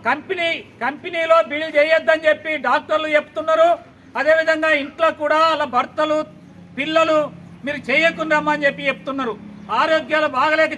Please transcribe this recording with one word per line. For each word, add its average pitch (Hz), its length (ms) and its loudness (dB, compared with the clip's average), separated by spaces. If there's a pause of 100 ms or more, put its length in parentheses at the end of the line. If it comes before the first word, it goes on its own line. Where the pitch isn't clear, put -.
కంపెనీ, 330 440 -2 (300)
కంపెనీలో 320 580 -2 (120)
బీడీలు 311 280 -6
చేయొద్దని 320 500 2
చెప్పి 311 260 0 (140)
డాక్టర్లు 311 420 0
చెప్తున్నారు. 320 600 2 (460)
అదేవిధంగా 311 560 2 (120)
ఇంట్లో 320 260 -2 (120)
కూడా 302 180 2
వాళ్ళ 320 260 2 (120)
భర్తలు, 262 420 -2 (560)
పిల్లలు 311 440 2 (440)
మీరు 285 240 -6
చేయకుండా 311 500 0
రమ్మని 294 300 0
చెప్పి 277 220 -4
చెప్తున్నారు. 262 460 -4 (380)
ఆరోగ్యాలు 302 560 0
బాగలేక 311 500 0